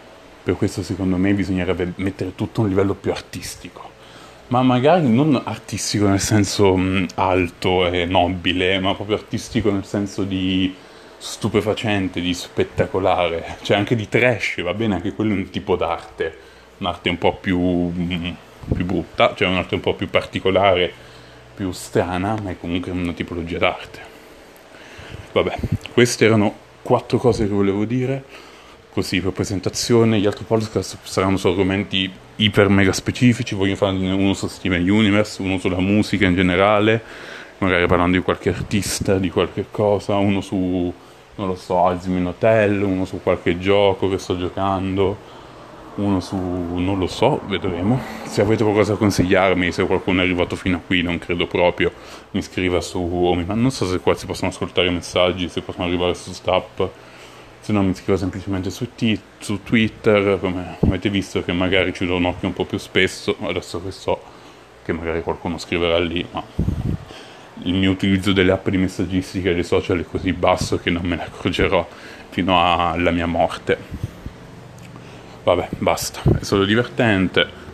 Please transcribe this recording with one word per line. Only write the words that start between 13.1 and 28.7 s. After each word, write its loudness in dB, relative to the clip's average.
cioè 2
anche 2
di -4
trash, 0
va -2
bene, 0
anche -4
quello 0
è 0
un -4
tipo -2
d'arte, -4
un'arte -4
un 0
po' 2
più, -2
mm, -2
più -2
brutta, 0
cioè 0
un'arte 0
un 0
po' 0
più -6
particolare, 2
più -4
strana, -2
ma -6
è -8
comunque -4
una -2
tipologia -6
d'arte. -4
Vabbè, 2
queste 4
erano 4
quattro 0
cose 2
che -2
volevo 2
dire, -4